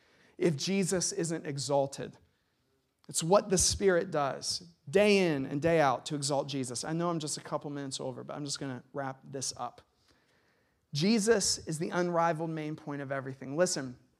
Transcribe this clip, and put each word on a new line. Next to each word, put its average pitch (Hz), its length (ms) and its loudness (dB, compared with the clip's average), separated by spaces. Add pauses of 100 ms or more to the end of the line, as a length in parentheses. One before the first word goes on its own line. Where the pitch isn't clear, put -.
(380)
if 160 200 2
Jesus 180 560 0
isn't 165 320 -4
exalted. 139 720 -2 (920)
It's - 160 -4
what 202 260 4
the 190 80 4
Spirit 180 540 4
does, 143 520 -4 (260)
day 196 440 6
in 135 120 0
and 143 160 -4
day 165 180 4
out, 135 280 4
to 151 80 -4
exalt 143 320 0
Jesus. 127 360 -4
I 156 100 -4
know 170 160 0
I'm 170 100 -2
just 151 180 -6
a - 40 -12
couple 151 300 -6
minutes 139 280 -8
over, 127 240 -8
but 139 120 -10
I'm 147 100 -8
just 143 140 -6
gonna 131 240 -8 (100)
wrap 135 260 -6 (120)
this 131 260 -6
up. 123 240 -10 (1120)
Jesus 202 720 2
is 160 140 -4
the - 100 -4
unrivaled 170 600 0
main 156 260 -6
point 143 260 -8
of 135 100 -8
everything. 135 460 -8
Listen, 156 380 0 (240)